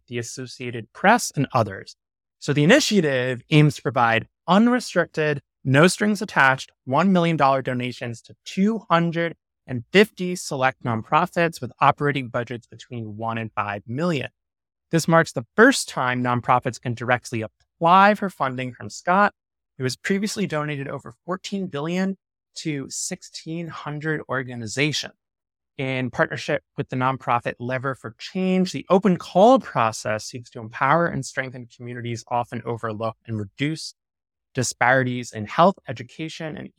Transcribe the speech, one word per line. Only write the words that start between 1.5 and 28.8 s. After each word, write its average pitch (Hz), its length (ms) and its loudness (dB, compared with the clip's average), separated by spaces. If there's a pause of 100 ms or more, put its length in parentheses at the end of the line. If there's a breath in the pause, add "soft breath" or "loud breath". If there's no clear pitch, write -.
others. 101 420 -2 (420)
So - 160 -4
the 147 100 2
initiative 147 840 2
aims 151 280 6
to - 40 -16
provide 117 460 2 (200)
unrestricted, 175 960 2 (220)
no 143 240 6
strings 208 340 0
attached, 135 500 2 (120)
one 156 280 2
million 170 240 4
dollar 135 280 2
donations 123 580 -6
to - 140 -20 (100)
two 202 460 -2
hundred 170 440 0 (320)
and 123 240 -8
fifty 185 440 2
select 131 480 -2
nonprofits 165 760 0
with 117 120 -8 (100)
operating 139 460 2
budgets 120 400 -8
between 113 500 -14
one 113 220 -6
and 113 140 -8
five 104 340 -4
million. 143 420 -4 (600)
This 165 160 0
marks 165 240 4
the 123 240 -8
first 247 340 6
time 123 340 -2
nonprofits 123 560 0
can 123 140 -6
directly 120 480 -2
apply 180 720 4
for 202 160 -4
funding 127 440 -4
from 110 180 -14
Scott, 196 420 2 (460)
who 135 40 -4
has 127 120 -2
previously 196 500 -2
donated 147 420 -6
over 143 280 -12 (100)
fourteen 185 400 -8
billion 180 500 -4 (420)
to 143 340 -6
sixteen - 760 -10
hundred 151 640 -6
organizations. 127 840 -4 (640)
In 131 320 -4
partnership 160 500 -4 (160)
with 139 120 -8
the - 60 -8
nonprofit 127 600 -2
Lever 127 380 -6
for 113 240 -14
Change, 185 520 0
the 139 200 -8